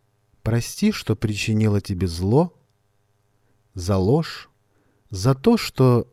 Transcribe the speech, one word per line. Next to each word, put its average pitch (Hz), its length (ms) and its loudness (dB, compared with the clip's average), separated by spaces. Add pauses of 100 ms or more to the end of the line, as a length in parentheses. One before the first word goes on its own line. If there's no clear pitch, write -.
(420)
Прости, 120 500 -2
что - 240 -4
причинила 107 640 0
тебе 92 260 -4
зло, 98 500 0 (1200)
за 95 220 -2
ложь, 113 520 0 (640)
за 104 240 0
то, 226 220 2
что 127 560 2